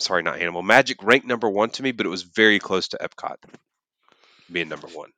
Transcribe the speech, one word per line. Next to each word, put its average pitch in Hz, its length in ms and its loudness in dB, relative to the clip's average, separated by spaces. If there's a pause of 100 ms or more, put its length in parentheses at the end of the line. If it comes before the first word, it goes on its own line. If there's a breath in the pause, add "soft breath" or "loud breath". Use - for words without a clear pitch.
sorry, 87 220 -2
not 80 180 -4
Animal, 87 220 -4
Magic 120 400 4
ranked 117 240 4
number 117 220 -2
one 104 220 0
to - 120 -12
me, 131 100 -2
but 110 140 -4
it 85 40 -4
was 92 120 -6
very 104 360 2
close 92 300 -4
to - 100 -10
Epcot - 380 -10 (1120 soft breath)
being 87 180 -4
number 76 200 -14
one. 76 300 -16